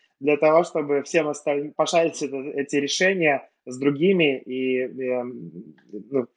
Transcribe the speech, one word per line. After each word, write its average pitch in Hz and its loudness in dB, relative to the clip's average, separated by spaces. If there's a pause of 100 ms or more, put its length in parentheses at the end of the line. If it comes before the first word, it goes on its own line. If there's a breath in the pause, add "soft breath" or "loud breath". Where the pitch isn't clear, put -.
(220)
для 143 2
того, 156 6
чтобы 143 -2
всем 156 0
остальным 143 -4
пошарить 160 0
это, 135 -4
эти 139 -4
решения 156 2 (180)
с 127 -12
другими 143 2
и, 127 -4
эм, 123 -6 (580)
ну, 135 0 (120)